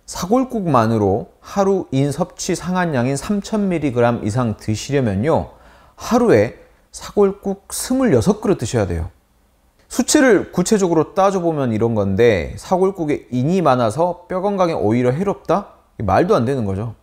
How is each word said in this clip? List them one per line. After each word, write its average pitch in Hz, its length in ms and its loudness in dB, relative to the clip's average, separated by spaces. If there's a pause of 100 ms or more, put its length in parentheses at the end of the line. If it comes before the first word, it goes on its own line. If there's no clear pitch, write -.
사골국만으로 151 1400 0
하루 196 500 -2
인 139 220 0
섭취 175 420 -6
상한량인 156 600 -2
삼천 202 500 -4
미리그램 123 580 0
이상 110 300 0
드시려면요, 113 920 -2 (480)
하루에 151 640 2 (340)
사골국 196 800 -2
스물여섯 208 640 0
그릇 - 180 0
드셔야 110 300 -2
돼요. 85 220 -6 (800)
수치를 247 640 2
구체적으로 175 600 0
따져보면 170 600 0
이런 113 200 0
건데, 98 640 2
사골국에 185 760 -2
인이 147 300 0
많아서 139 680 0
뼈 185 100 -4
건강에 185 320 0
오히려 123 400 2
해롭다? 190 640 -4 (240)
말도 120 400 2
안 123 80 0
되는 131 180 -2
거죠. 101 400 -6